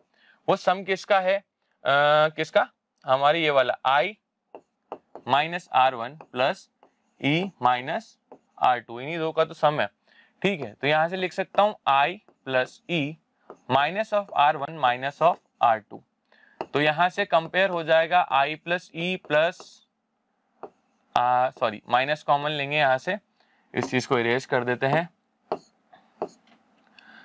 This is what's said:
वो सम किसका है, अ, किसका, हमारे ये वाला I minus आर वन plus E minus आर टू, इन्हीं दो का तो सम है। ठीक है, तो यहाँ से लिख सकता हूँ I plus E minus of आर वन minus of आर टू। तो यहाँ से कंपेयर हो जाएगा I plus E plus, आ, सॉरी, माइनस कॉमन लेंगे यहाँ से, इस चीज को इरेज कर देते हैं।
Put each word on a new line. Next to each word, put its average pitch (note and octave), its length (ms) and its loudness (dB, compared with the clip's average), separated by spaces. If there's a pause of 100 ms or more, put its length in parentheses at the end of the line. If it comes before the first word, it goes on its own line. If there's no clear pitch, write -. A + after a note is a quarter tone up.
(500)
वो F#3 60 4
सम F#3+ 280 0
किसका F#3+ 360 0
है, F#3+ 180 0
अ, G3+ 60 -8 (420)
किसका, D3+ 840 2 (360)
हमारे C#3 340 4
ये D#3 100 2
वाला C3 280 2 (100)
I D3 220 2 (1160)
minus D#3 460 -2
आर C3 220 2
वन B2 220 -10 (180)
plus C#3 220 0 (640)
E C#3 140 0 (280)
minus B2+ 400 -2 (560)
आर B2 200 2
टू, A#2 200 -12
इन्हीं D3+ 200 -8
दो D#3+ 120 -2
का D#3+ 140 0
तो D#3+ 80 -10
सम D3+ 280 0
है। G2+ 60 0 (540)
ठीक F#3 200 -2
है, G#2+ 120 -10
तो - 140 -6
यहाँ D#3 220 2
से F#3 80 -6
लिख F3+ 160 -4
सकता - 280 -2
हूँ G#3 140 2 (140)
I C#3+ 280 2 (300)
plus C3 280 0 (160)
E D#3 240 -2 (560)
minus E3 420 0
of G3+ 220 -4
आर D3+ 220 4
वन D3+ 220 -8
minus C3 420 -2
of E3+ 160 2 (240)
आर A2+ 180 4
टू। A2+ 240 -18 (720)
तो C#3 80 0
यहाँ D3+ 280 2
से G3+ 160 -4
कंपेयर E3+ 440 0
हो E3+ 140 -4
जाएगा E3 500 2
I C#3+ 220 0 (120)
plus F3 280 -6
E F3+ 220 -4 (140)
plus, D#3+ 320 0 (1500)
आ, B2 320 0
सॉरी, A2+ 400 -6
माइनस C3+ 340 -2
कॉमन D3 280 0
लेंगे C#3+ 260 -4
यहाँ C3+ 200 2
से, F3+ 200 -6 (560)
इस B2+ 180 -4
चीज B2+ 140 -2
को B2+ 140 0
इरेज A#2 260 0
कर B2+ 180 -2
देते B2 220 -2
हैं। D#3 240 0 (2250)